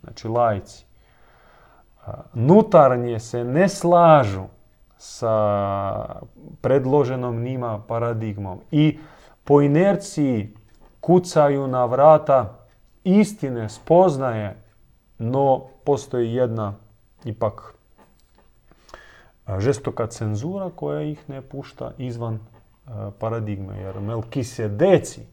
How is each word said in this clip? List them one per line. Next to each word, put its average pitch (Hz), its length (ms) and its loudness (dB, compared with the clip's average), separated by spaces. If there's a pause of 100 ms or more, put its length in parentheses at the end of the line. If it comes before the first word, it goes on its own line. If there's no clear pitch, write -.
znači - 240 -16
laici, 113 580 -2 (1200)
a, 104 60 -14 (220)
nutarnje 127 840 4
se 120 240 -8
ne 151 260 2
slažu 160 720 4 (540)
sa - 380 -4 (1300)
predloženom 127 800 0
njima 120 440 -6
paradigmom 110 720 -6 (120)
i 156 280 2 (440)
po 143 180 6
inerciji 143 920 0 (460)
kucaju 147 680 2
na 127 180 0
vrata 135 720 4 (460)
istine, 165 680 0
spoznaje, 135 840 2 (640)
no 131 480 0 (180)
postoji 123 500 -2
jedna 113 400 -2 (520)
ipak, - 480 -8 (1700)
a, 95 140 -6
žestoka 120 480 -4
cenzura 143 680 -6
koja 147 260 -6
ih 151 280 -10
ne 135 120 -14
pušta 135 560 -14
izvan, 117 420 -8 (480)
a, 104 320 -12
paradigme, 104 580 -8
jer 98 220 -12
Melkisedeci 117 1200 -2 (120)